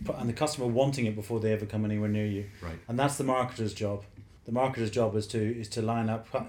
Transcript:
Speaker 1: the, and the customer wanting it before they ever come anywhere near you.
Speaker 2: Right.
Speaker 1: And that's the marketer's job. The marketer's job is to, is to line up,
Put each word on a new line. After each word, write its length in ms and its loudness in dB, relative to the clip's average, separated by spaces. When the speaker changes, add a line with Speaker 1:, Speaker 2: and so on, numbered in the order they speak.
Speaker 1:
the, 180 -4
and 100 -2
the 40 0
customer 340 -2
wanting 380 2
it 100 0
before 240 -2
they 120 2
ever 140 0
come 200 -2
anywhere 240 2
near 160 2
you. 200 -2
Speaker 2:
Right. 260 -6
Speaker 1:
And 100 -2
that's 200 4
the 60 0
marketer's 500 0
job. 300 -2
The 60 -8
marketer's 400 2
job 240 2
is 120 0
to, 320 0
is 100 -8
to 120 -4
line 280 2
up, 180 -4